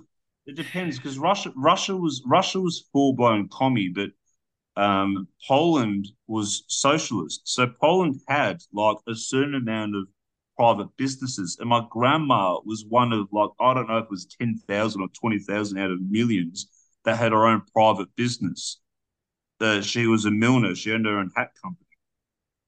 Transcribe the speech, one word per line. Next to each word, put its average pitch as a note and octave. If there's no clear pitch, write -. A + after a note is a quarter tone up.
it C#3
depends, D#3+
'cause C3+
Russia, E3+
Russia F#3
was, D#3
Russia F#3
was F3
full-blown A#2+
commie, A#2+
but, F#2+
um, G2
Poland C3
was G#2+
socialist. C3+
So B2
Poland D#3+
had, A#2+
like, G#2
a A#2
certain C3+
amount A2
of F#2+
private G#2+
businesses. C3
And A#2
my A#2+
grandma A#2+
was A2
one A#2
of, G2+
like, G#2
I B2+
don't A#2+
know A2+
if G#2+
it -
was F#2
ten A#2
thousand G#2
or F#2
twenty A2
thousand G2
out F#2+
of F#2
millions G2
that A2+
had A#2
her A2
own A2
private G#2+
business. A#2+
Uh, A2
she A#2
was A2
a G#2
milliner. A2
She G#2+
owned A2+
her G#2
own F#2+
hat B2
company. F2+